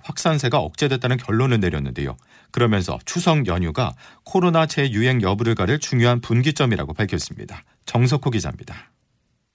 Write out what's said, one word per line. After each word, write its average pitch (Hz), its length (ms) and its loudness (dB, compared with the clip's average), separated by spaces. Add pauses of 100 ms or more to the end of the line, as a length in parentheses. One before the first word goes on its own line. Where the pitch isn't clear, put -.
확산세가 151 560 0
억제됐다는 127 580 -2
결론을 120 420 2
내렸는데요. 71 560 -4 (360)
그러면서 101 540 0
추석 156 420 0
연휴가 85 480 -2 (280)
코로나 165 440 2
재유행 127 560 2
여부를 107 320 2
가릴 107 240 0
중요한 123 420 2
분기점이라고 120 720 0
밝혔습니다. - 680 -6 (240)
정석호 127 420 2
기자입니다. - 640 -6 (640)